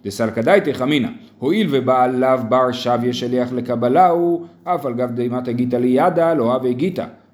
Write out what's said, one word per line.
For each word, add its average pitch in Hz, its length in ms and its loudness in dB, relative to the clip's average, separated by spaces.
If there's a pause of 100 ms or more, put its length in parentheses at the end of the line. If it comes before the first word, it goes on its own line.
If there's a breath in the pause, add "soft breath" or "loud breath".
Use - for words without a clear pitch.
דסלקא 110 360 -4
דייתך 143 420 2
אמינא, 135 260 0 (300 loud breath)
הואיל 180 320 0
ובעל 127 460 2
לאו 131 220 2 (100)
בר 127 240 2
שביה 120 400 -2
שליח 123 400 -2
לקבלה 120 560 2
הוא, 170 380 0 (180 loud breath)
אף 175 220 -4
על 120 80 -6
גב 123 200 -4
דמתא 123 360 -4
גיתא 123 260 -2
לידע, 165 580 2
לא 120 200 2
הווה 127 180 0
גיתא. 139 320 -4 (300)